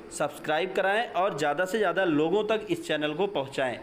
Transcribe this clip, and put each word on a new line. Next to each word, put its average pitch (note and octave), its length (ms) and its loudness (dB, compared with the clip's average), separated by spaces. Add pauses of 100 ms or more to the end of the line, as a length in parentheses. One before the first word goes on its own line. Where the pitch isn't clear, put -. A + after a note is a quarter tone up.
(120)
सब्सक्राइब D#3+ 600 -2
कराएं G3+ 400 2
और F3+ 260 0
ज़्यादा D3 260 2
से G3+ 140 -2
ज़्यादा F#3 260 2
लोगों E3 420 4
तक G#3+ 240 0
इस D#3+ 160 -4
चैनल D3+ 280 0
को D3+ 140 0
पहुंचाएं, C3 540 -2